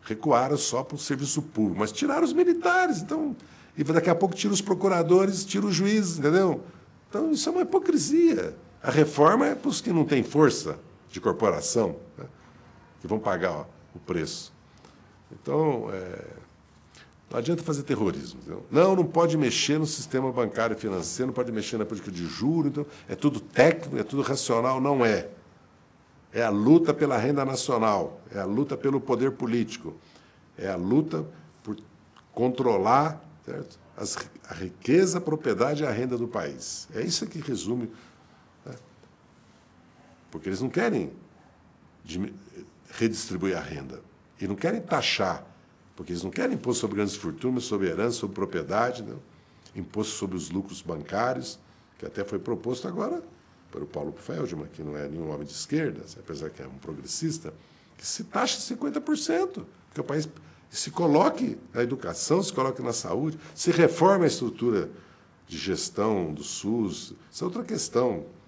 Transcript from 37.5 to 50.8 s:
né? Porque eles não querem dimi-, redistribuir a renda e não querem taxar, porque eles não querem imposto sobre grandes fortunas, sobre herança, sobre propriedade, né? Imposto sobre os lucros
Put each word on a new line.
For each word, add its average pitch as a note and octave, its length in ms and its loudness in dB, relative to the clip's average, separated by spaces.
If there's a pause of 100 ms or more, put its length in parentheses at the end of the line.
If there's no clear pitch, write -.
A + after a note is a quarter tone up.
né? C3+ 80 -14 (1600)
Porque E2 180 -10
eles F#2+ 140 -2
não B2+ 80 -2
querem E3 420 0 (920)
dimi-, F2+ 320 -8 (580)
redistribuir F#2+ 640 -2
a - 40 -6
renda C#2 380 -12 (400)
e G2+ 80 -6
não G2+ 80 -4
querem G3+ 240 -2
taxar, G2+ 680 -2 (520)
porque F2 160 -8
eles E2+ 100 -6
não F#2+ 80 -4
querem C4 240 -2
imposto A2+ 240 -2
sobre G2+ 160 -2
grandes G2+ 220 -2
fortunas, A#2+ 480 -4
sobre G2 240 -2
herança, A2 300 -2
sobre G2 160 -6
propriedade, G#2+ 680 -2
né? G#2+ 120 -12 (600)
Imposto G#2+ 380 -6
sobre F#2+ 240 -6
os D2+ 120 -8
lucros F#2 320 -6